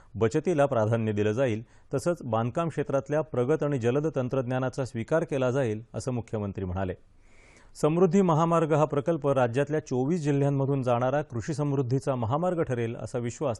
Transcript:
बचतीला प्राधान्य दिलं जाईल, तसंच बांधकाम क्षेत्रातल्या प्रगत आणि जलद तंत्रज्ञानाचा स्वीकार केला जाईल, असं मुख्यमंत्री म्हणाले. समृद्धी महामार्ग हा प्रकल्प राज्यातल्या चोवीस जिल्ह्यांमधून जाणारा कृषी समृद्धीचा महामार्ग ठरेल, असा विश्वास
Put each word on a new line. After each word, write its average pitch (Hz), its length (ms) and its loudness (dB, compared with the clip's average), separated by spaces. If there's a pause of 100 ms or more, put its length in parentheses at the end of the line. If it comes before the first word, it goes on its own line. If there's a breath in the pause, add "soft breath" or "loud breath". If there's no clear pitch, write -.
(160 soft breath)
बचतीला 143 500 2
प्राधान्य 113 460 2
दिलं 104 200 2
जाईल, 117 320 0 (300 soft breath)
तसंच 170 300 0
बांधकाम 120 460 -2
क्षेत्रातल्या 143 520 -2
प्रगत 143 420 0
आणि 147 160 0
जलद 131 360 0
तंत्रज्ञानाचा 127 680 -2
स्वीकार 156 380 -2
केला 131 280 -2
जाईल, 117 320 -2 (100)
असं 113 180 -6
मुख्यमंत्री 104 540 -4
म्हणाले. 90 280 -2 (880 soft breath)
समृद्धी 170 400 4
महामार्ग 165 520 4
हा 151 120 4
प्रकल्प 147 420 0
राज्यातल्या 135 520 2
चोवीस 143 420 0
जिल्ह्यांमधून 139 640 2
जाणारा 127 380 2
कृषी 120 320 -6
समृद्धीचा 135 640 0
महामार्ग 160 460 -2
ठरेल, 120 340 -2
असा - 220 -8
विश्वास 120 420 -4